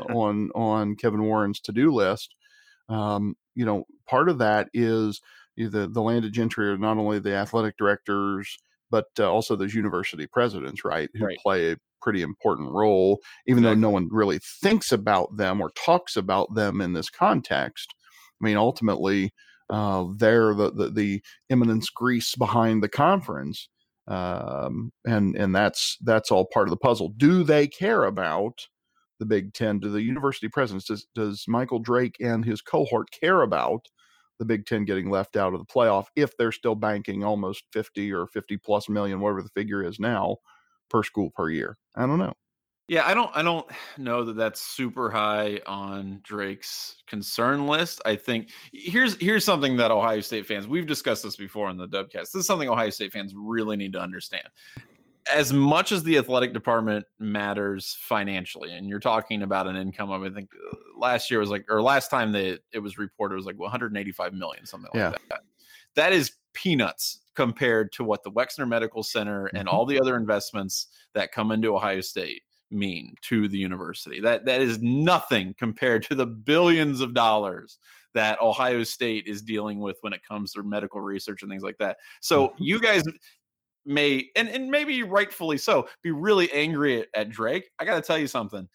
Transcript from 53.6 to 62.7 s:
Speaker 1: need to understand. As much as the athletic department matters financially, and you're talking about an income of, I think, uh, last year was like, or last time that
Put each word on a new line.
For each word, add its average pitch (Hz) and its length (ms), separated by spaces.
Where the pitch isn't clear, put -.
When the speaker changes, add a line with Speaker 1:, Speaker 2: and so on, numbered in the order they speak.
Speaker 1:
need 98 160
to 90 80
understand. 90 480
As 139 200
much 147 400
as 180 100
the 160 160
athletic 127 340
department 110 520
matters 101 800
financially, 98 720
and 90 160
you're 101 100
talking 110 440
about 95 260
an 92 80
income 95 340
of, 95 140
I 98 60
think, 98 180
uh, - 40
last 120 320
year 120 80
was 104 120
like, 101 180
or 107 140
last 135 280
time 117 220
that 95 280